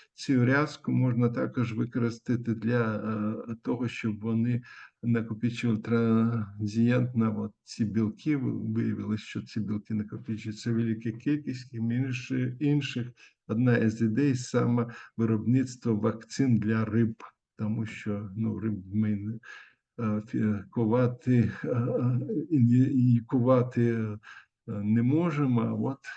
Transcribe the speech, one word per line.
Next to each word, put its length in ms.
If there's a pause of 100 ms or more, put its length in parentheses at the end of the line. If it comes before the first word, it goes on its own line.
(140)
цю 320
рязку 460
можна 380
також 440
використати 840
для, 400
е, 680
того, 240
щоб 320
вони 420 (460)
накопичували 720
транзієнтно 1600
от 100 (120)
ці 220
білки. 520
Виявилось, 840
що 200
ці 180
білки 340
накопичуються 800
в 40
великій 360
кількості, 720
між 520 (260)
інших, 480 (400)
одна 300
із 240
ідей 340
саме 520 (300)
виробництво 800
вакцин 640
для 260
риб, 380 (340)
тому 280
що, 500
ну, 240
риб 360
ми, 440 (600)
е, 280
фі-, 420
кувати, 840 (120)
е, 40
е, 520 (300)
і, 640
і 40
кувати, 720
е, 260 (500)
не 360
можемо, 580
а 120
от 260 (180)